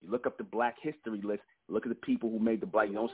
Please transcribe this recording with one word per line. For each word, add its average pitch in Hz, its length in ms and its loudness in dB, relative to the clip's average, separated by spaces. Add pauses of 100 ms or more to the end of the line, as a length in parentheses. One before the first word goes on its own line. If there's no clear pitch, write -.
you 82 80 -18
look 123 160 -2
up - 140 -2
the 117 40 -6
Black 110 380 0
History 113 420 -6
list, 104 200 -2 (240)
look 104 180 -2
at 120 40 -2
the 110 60 0
people 117 340 0
who 113 100 0
made 110 200 4
the 98 60 -4
Black, 104 220 4
you 101 80 -4
don't 117 180 0